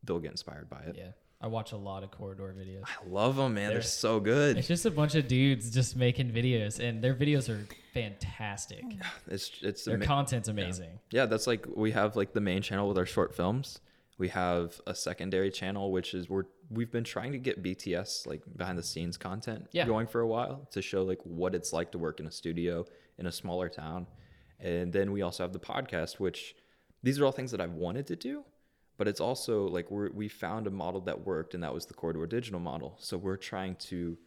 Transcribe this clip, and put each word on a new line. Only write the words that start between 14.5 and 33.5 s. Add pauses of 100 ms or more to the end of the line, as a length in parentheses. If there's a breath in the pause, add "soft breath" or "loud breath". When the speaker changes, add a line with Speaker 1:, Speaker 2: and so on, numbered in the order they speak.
Speaker 1:
a
secondary
channel,
which
is
we're (260)
we've
been
trying
to
get
B
T
S,
like, (140)
behind
the
scenes
content
Speaker 2:
Yeah.
Speaker 1:
going
for
a
while
to
show,
like,
what
it's
like
to
work
in
a
studio (340 loud breath)
in
a
smaller
town. (540 soft breath)
And
then
we
also
have
the
podcast,
which (480 soft breath)
these
are
all
things
that
I've
wanted
to
do, (520)
but
it's
also,
like,
we're,
we
found
a
model
that
worked,
and
that
was
the
Corridor
Digital
model.
So
we're
trying